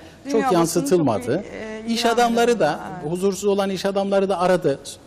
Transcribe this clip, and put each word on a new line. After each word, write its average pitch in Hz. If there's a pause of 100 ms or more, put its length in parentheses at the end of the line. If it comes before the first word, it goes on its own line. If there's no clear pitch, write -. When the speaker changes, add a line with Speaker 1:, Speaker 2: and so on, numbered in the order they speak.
(240)
Speaker 1:
Dünya 262
Speaker 2:
çok 190
yansıtılmadı. 170
Speaker 1:
basını -
çok, 202
e, 220
Speaker 2:
İş 233
adamları 233
da, 147
Speaker 1:
ilgilendirmiyor. 104
Evet. 151
Speaker 2:
huzursuz 185
olan 196
iş 185
adamları 196
da 185
aradı, 170
s-, -